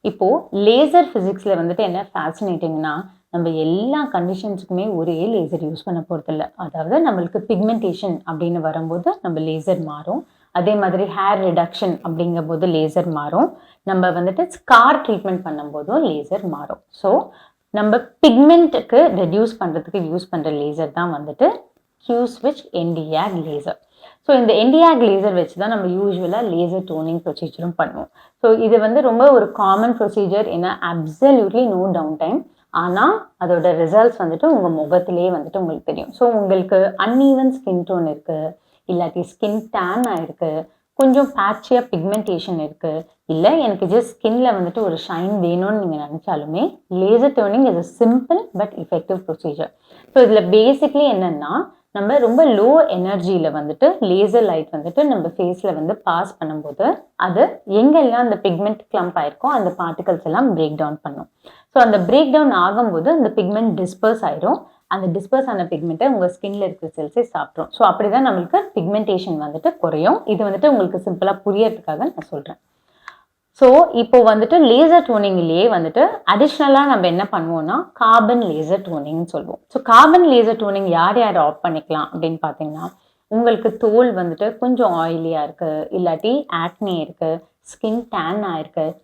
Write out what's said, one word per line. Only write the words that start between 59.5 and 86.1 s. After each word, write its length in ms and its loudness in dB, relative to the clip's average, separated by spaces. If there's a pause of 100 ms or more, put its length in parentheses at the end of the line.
அந்த 120 -2 (100)
பார்ட்டிகல்ஸ் 500 -4
எல்லாம் 260 2
பிரேக் 260 -2
டவுன் 240 -6
பண்ணும். 220 -14 (440)
So, 140 4
அந்த 140 2 (100)
பிரேக் 260 4
டவுன் 180 4 (100)
ஆகும்போது 540 0
அந்த 200 2
பிக்மெண்ட் 420 0
டிஸ்பர்ஸ் 500 -2
ஆயிரும். 300 -2 (340)
அந்த 120 -4 (100)
டிஸ்பர்ஸ் 360 -2
ஆன 200 -4
பிக்மெண்ட்டை 420 -4
உங்க 200 0
ஸ்கின்ல 340 -8
இருக்கிற 200 -12 (100)
செல்ஸே 240 -4 (100)
சாப்பிட்ரும். 440 -8
So, 140 2
அப்படிதான் 380 0
நம்மளுக்கு 300 -2 (180)
பிக்மெண்டேஷன் 680 -4
வந்துட்டு 260 -4 (120)
குறையும். 360 0 (140)
இது 140 -2
வந்துட்டு 260 0
உங்களுக்கு 360 -2
சிம்பிளா 260 -2 (100)
புரியறதுக்காக 560 -2 (140)
நான் 180 -16
சொல்றேன். 280 -14 (1000)
So, 80 10 (320)
இப்போ 180 6 (100)
வந்துட்டு 280 4 (140)
லேசர் 380 6
டோனிங்லயே 560 0 (100)
வந்துட்டு 280 0 (300)
அடிஷனலா 580 4
நம்ம 220 2
என்ன 200 -2
பண்ணுவோம்னா 440 -4 (240)
கார்பன் 500 4
லேசர் 380 -2
டோனிங்னு 440 -6
சொல்லுவோம். 280 -10 (120)
So, 60 -4 (100)
கார்பன் 440 8
லேசர் 280 4
டோனிங் 360 -2
யார் 260 2
யார் 220 2
ஆப்ட் 200 -2
பண்ணிக்கலாம் 480 -4
அப்படின்னு 320 -4
பார்த்தீங்கன்னா, 420 -10 (500)
உங்களுக்கு 340 2 (140)
தோல் 260 4 (100)
வந்துட்டு 280 -4 (140)
கொஞ்சம் 320 0 (100)
ஆயிலியா 440 -4
இருக்கு, 220 -8 (280)
இல்லாட்டி 340 -2 (320)